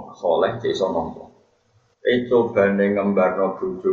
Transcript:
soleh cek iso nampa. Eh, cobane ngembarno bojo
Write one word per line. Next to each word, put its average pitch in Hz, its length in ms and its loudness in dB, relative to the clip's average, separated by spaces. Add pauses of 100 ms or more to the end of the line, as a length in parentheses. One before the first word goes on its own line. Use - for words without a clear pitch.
(180)
soleh 92 400 0
cek - 160 -2
iso 95 160 -2
nampa. - 360 -6 (800)
Eh, 123 240 0
cobane 101 640 2
ngembarno 95 640 0
bojo 92 340 -4